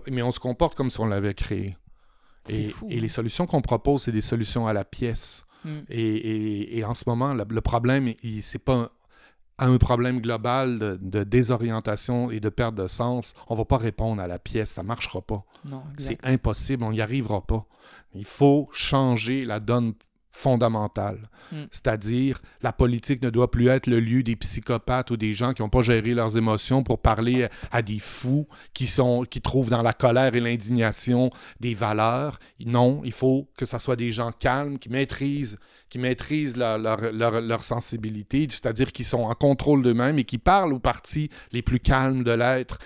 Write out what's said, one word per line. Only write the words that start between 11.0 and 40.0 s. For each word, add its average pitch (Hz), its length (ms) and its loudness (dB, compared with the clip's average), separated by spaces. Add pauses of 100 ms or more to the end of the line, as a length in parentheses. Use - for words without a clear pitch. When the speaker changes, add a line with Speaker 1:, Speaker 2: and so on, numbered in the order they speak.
Speaker 1:
de 95 240 -2
désorientation 117 1080 0
et 110 100 -6
de 107 80 0
perte 113 260 -2
de 95 120 -2
sens. 123 480 -4 (140)
On 117 60 -2
va 107 120 -2
pas 139 120 4
répondre 113 440 -2
à 87 40 -6
la 87 120 -8
pièce, - 320 -6
ça - 120 -10
marchera 98 380 -6
pas. 101 240 -8 (260)
Speaker 2:
Non, 131 120 -12 (160)
Speaker 1:
C'est 135 160 -6
Speaker 2:
exact. - 120 -10
Speaker 1:
impossible, 127 580 0
on 110 80 -2
n'y 110 100 -2
arrivera 107 440 -2
pas. 113 200 0 (480)
Il 98 100 -12
faut 143 480 4
changer 127 720 0
la 107 160 -4
donne 117 320 0 (400)
fondamentale. 110 960 0 (220)
Speaker 2:
Mm. 160 60 -10 (160)
Speaker 1:
C'est-à-dire, 120 680 -2 (220)
la 120 100 -2
politique 120 480 2
ne 123 100 0
doit 117 200 2
plus 120 180 4
être 131 200 2
le 117 100 4
lieu 117 240 2
des 113 140 0
psychopathes 123 720 -4
ou 120 60 -2
des 110 160 -2
gens 120 200 0
qui - 100 -6
ont 107 60 -2
pas 127 140 4
géré 117 320 4
leurs 113 240 0
émotions 113 460 2
pour 117 160 0
parler 120 440 2
à, - 60 -6 (220)
à 120 100 2
des 104 160 -4
fous 139 480 -2 (260)
qui 127 140 -2
sont, 123 420 2
qui 120 120 -8
trouvent 127 300 0
dans 120 120 2
la 120 100 4
colère 127 440 4
et 120 40 2
l'indignation 120 920 2 (280)
des 117 160 -2
valeurs. 113 640 0 (260)
Non, 123 400 4
il 123 80 -4
faut 131 460 2
que 131 80 -4
ça 120 140 -6
soit 127 160 -2
des 120 160 -2
gens 117 180 -4
calmes, 139 480 -2
qui - 100 -16
maîtrisent, 135 720 -4 (300)
qui 127 100 -12
maîtrisent 127 580 -2
leur, 113 220 0
leur, 110 340 -2
leur, 113 280 0
leur 113 240 -2
sensibilité, 117 840 -4
c'est-à-dire 117 440 -2
qui 127 100 -10
sont 120 220 0
en 113 100 -2
contrôle 143 480 4
d'eux-mêmes 123 380 4